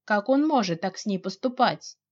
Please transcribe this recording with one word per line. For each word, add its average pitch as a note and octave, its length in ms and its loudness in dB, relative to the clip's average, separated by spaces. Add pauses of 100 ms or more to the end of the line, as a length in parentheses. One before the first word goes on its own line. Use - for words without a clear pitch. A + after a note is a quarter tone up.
Как G#3 260 0
он C#4+ 180 4
может F#3+ 320 2
так F#3+ 160 -4
с - 80 -14
ней G3 140 -2
поступать? G3 800 -2 (140)